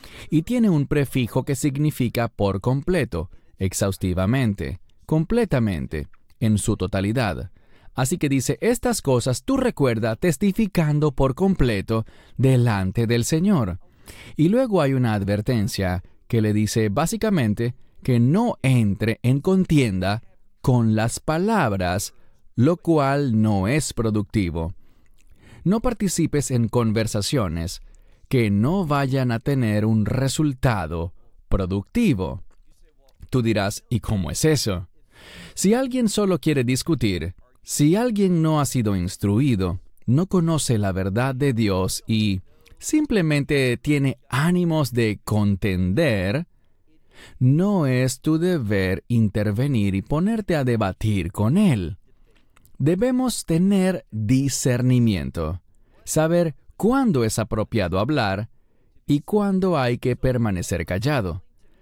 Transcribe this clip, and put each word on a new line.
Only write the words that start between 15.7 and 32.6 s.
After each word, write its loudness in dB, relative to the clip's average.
que 0
le 2
dice 0
básicamente 0
que 2
no 2
entre 2
en 2
contienda 2
con 4
las -2
palabras, -2
lo 2
cual 0
no 2
es -2
productivo. -2
No 2
participes -2
en 0
conversaciones -2
que 2
no 2
vayan 0
a -2
tener 0
un 2
resultado -2
productivo. 0